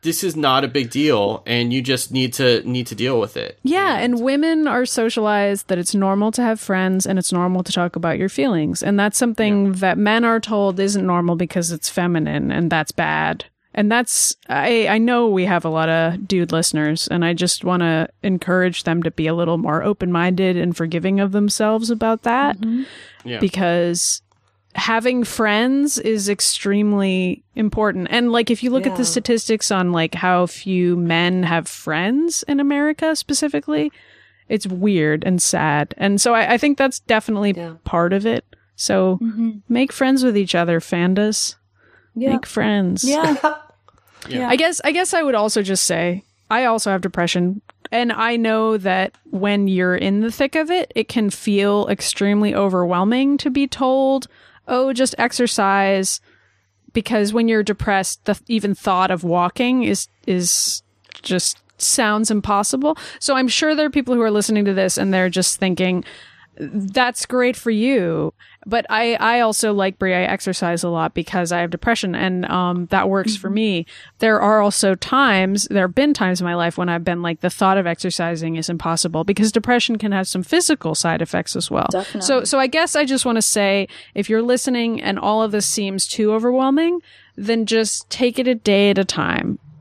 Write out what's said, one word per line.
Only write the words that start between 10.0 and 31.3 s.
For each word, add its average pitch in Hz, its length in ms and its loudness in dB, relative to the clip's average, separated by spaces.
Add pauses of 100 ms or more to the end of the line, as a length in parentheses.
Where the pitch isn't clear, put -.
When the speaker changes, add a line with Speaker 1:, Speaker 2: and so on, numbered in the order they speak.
Speaker 2:
are 226 160 2
told 202 400 0
isn't 196 260 0
normal 175 300 2
because 170 360 -2
it's - 180 -6
feminine 156 600 0
and 170 200 0
that's 156 220 -2
bad. 156 520 -2 (300)
And 208 180 2
that's, - 420 0 (140)
I, 214 400 0
I 214 100 2
know 240 300 2
we 185 160 2
have 180 200 0
a 170 40 -2
lot 160 200 0
of 165 380 0
dude 175 260 0
listeners, 156 560 0
and 175 160 0
I 170 100 2
just 175 300 -2
wanna 170 440 0 (160)
encourage 180 600 0
them 170 200 0
to 165 60 0
be 160 180 -4
a 165 60 0
little 170 240 0
more 156 260 -2
open-minded 185 720 0
and 170 200 -2
forgiving 170 440 -2
of 196 120 0
themselves 214 580 0
about 226 320 0
that. 247 380 0
Speaker 3:
Mm-hmm. 226 220 -2 (420)
Speaker 1:
Yeah. 120 140 -6
Speaker 2:
Because 175 840 0 (520)
having 233 480 0
friends 240 760 0
is 208 300 -2
extremely 196 1160 0 (100)
important. 208 560 -2
And, 240 220 2
like, 233 180 0
if 226 120 0
you 247 80 0
look 262 160 0
at 262 100 -2
the 254 60 -2
Speaker 4:
Yeah. 233 60 0
Speaker 2:
statistics 226 640 0
on, 180 220 2
like, 165 220 0
how 180 320 2
few 180 500 0
men 175 480 0